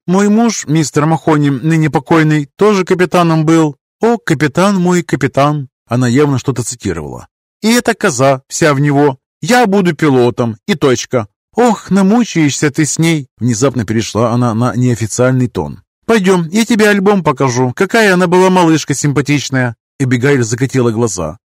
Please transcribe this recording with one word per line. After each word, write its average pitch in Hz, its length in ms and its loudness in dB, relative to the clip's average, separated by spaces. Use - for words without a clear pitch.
«Мой 196 220 2
муж, 220 380 0
мистер 147 380 -2
Махони, 156 440 0
ныне 156 400 0
покойный, 151 680 0
тоже 196 280 2
капитаном 165 600 0
был. 160 300 2
О, 226 160 2
капитан 170 640 -2
мой, 175 240 0
капитан!» 143 680 -2
Она 123 200 0
явно 139 300 2
что-то 120 260 -4
цитировала. 80 640 -8
«И 214 100 0
эта 233 220 0
коза 135 540 0
вся 151 260 0
в 135 60 -2
него. 143 380 2
Я 240 260 2
буду 190 280 0
пилотом, 123 600 0
и 202 80 0
точка. 127 520 -2
Ох, 226 360 0
намучаешься 190 800 0
ты 156 140 -2
с - 140 -4
ней!» 160 280 -2
Внезапно 120 480 -2
перешла 110 460 -2
она 120 220 0
на 120 220 -2
неофициальный 123 720 0
тон. 76 340 -8
«Пойдем, 185 440 0
я 214 160 0
тебе 214 240 0
альбом 202 340 0
покажу. 127 520 0
Какая 202 380 2
она 180 140 2
была 185 220 4
малышка 165 440 2
симпатичная!» 131 840 -2
Эбигейль 127 440 0
закатила 120 480 -2
глаза. 107 540 -4